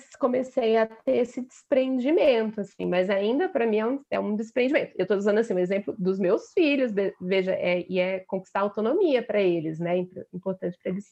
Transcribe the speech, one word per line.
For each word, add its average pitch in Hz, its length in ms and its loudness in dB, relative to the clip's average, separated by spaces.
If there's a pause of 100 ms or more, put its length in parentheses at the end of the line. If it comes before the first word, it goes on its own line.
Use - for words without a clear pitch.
(180)
comecei 247 580 0
a 220 100 4
ter 233 320 -2
esse 240 220 -2
desprendimento, 262 1200 2
assim, 190 260 -6
mas 185 240 2
ainda 220 380 0
pra 233 180 -2
mim 214 120 2
é 220 80 0
um, 269 140 -2 (100)
é 196 100 -2
um 202 160 -2
desprendimento. 247 600 -2
Eu 185 100 0
tô 208 80 2
usando, 202 240 2
assim, 220 160 0
um 180 40 0
exemplo 196 400 -2
dos 190 220 0
meus 202 320 0
filhos, 285 400 2
be-, 196 280 -2
veja, 185 320 0
é, 175 360 0
e 180 100 -2
é 185 220 0
conquistar 190 400 -6
autonomia 240 600 0
pra 208 180 0
eles, 165 400 0
né? 170 180 0
Imp-, 180 340 -8
importante 185 480 -8
pra 190 120 -6
eles 202 200 -8